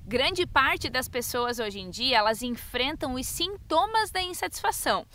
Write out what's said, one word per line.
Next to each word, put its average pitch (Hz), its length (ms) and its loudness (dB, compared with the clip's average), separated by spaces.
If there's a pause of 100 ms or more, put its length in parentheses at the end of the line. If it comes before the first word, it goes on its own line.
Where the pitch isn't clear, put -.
Grande 339 380 2
parte 294 420 2
das 254 200 -2
pessoas 240 500 -2
hoje 202 200 -4
em 185 100 -10
dia, 233 300 4
elas 214 220 4
enfrentam 254 760 -2
os 254 120 -4
sintomas 392 840 0
da 370 120 -2
insatisfação, 359 920 -2